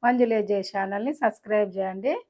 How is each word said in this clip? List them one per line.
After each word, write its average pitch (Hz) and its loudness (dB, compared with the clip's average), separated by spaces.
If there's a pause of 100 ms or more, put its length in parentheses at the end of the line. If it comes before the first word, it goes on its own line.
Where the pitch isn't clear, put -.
మంజులేజే 226 2
ఛానల్ని 202 -4
సబ్స్క్రైబ్ 214 0
చేయండి. 190 -4 (140)